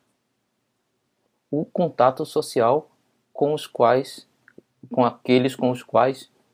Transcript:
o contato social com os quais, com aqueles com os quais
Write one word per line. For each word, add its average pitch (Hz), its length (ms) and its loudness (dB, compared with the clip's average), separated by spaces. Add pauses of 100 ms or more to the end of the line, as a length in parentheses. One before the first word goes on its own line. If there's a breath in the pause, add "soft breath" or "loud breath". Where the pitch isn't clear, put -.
(1500)
o 147 140 -4
contato 143 600 0
social 139 640 -2 (420)
com 147 220 -2
os 147 120 -8
quais, - 640 0 (640)
com 123 140 2
aqueles 127 500 0
com 127 140 -2
os 123 120 -6
quais 131 480 0 (240)